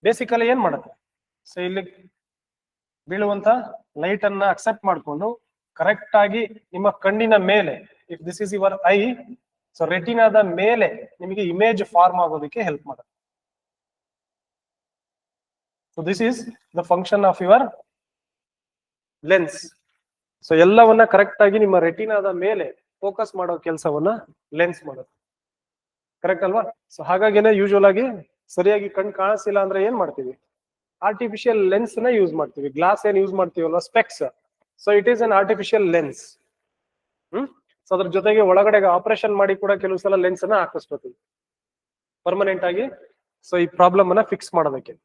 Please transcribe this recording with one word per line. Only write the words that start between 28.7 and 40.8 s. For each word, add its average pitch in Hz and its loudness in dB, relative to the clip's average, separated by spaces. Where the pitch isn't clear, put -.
ಕಣ್ 196 -4
ಕಾಣಿಸ್ತಿಲ್ಲ 202 0
ಅಂದ್ರೆ 190 -2
ಏನ್ 247 -2
ಮಾಡ್ತೀವಿ? 135 -8
ಆರ್ಟಿಫಿಷಿಯಲ್ 220 -2
ಲೆನ್ಸ್ 214 -2
ನ 254 2
ಯೂಸ್ 175 2
ಮಾಡ್ತೀವಿ. 143 -8
ಗ್ಲಾಸ್ 185 0
ಏನ್ 196 0
ಯೂಸ್ 190 -2
ಮಾಡ್ತೀವಲ್ವಾ, 170 -4
ಸ್ಪೆಕ್ಸ್. - -2
So 202 -2
it 202 0
is 220 -2
an 220 0
artificial 202 0
lens. 147 -2
ಹ್ಮ್? 262 -6
So - -4
ಅದ್ರ 180 -2
ಜೊತೆಗೆ 214 2
ಒಳಗಡೆ 208 4
ಆಪರೇಷನ್ 214 -2
ಮಾಡಿ 196 2
ಕೂಡ 196 -2
ಕೆಲವು 190 -4
ಸಲ 196 0
ಲೆನ್ಸ್ 185 -2
ಅನ್ನ 214 0
ಹಾಕಿಸ್ಕೊತೀವಿ 151 -12